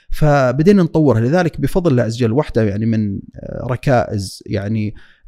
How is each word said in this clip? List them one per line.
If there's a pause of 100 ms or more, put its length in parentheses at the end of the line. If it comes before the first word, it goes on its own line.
(100)
فبدينا
نطورها.
لذلك
بفضل
الله
عز
وجل
واحدة
يعني
من، (220)
آه،
ركائز
يعني، (340)